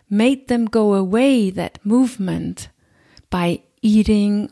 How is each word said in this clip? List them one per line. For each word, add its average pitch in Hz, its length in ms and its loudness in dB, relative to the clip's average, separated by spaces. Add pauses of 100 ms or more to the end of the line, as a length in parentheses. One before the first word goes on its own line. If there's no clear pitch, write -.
made 247 380 0
them 240 180 0
go 214 280 0
away, 214 580 2
that - 340 -10
movement, 190 840 -2 (600)
by 175 320 -2 (180)
eating 208 720 2